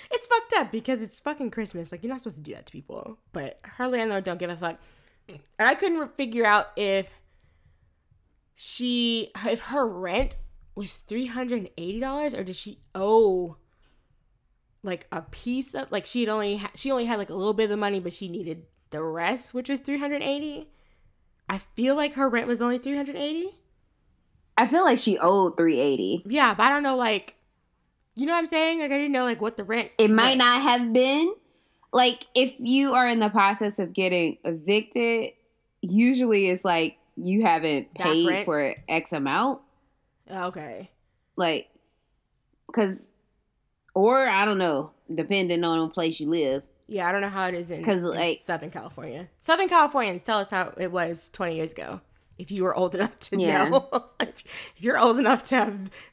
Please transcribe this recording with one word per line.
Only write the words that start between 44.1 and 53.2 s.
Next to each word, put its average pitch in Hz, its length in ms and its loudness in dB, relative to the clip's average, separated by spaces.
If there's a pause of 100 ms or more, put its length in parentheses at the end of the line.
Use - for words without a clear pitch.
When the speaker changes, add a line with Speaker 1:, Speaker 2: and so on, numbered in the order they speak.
Speaker 2:
I 196 200 2
don't 202 120 2
know, 156 340 0 (220)
depending 175 500 0
on 165 220 0
the 156 60 -10
place 165 260 -2
you 151 120 -4
live. 139 320 0 (300)
Speaker 1:
Yeah, 180 160 -2
I 180 40 0
don't 202 100 -2
know 196 80 -4
how 190 180 -4
it 180 60 -4
is 175 160 -8
in, 160 120 -8
Speaker 2:
'Cause, 185 220 0
Speaker 1:
in 170 60 -2
Speaker 2:
like 165 300 -2
Speaker 1:
Southern 160 300 -6
California. 151 560 -14 (140)
Southern 339 300 2
Californians, 262 520 2
tell 220 160 -2
us 196 120 -4
how 185 260 -2
it 180 160 -4
was 170 380 -4
twenty 170 260 -6
years 160 140 -6
ago, 80 320 -14 (340)
if 180 140 -14
you 190 140 -2
were 185 120 0
old 180 180 0
enough 202 240 -2 (120)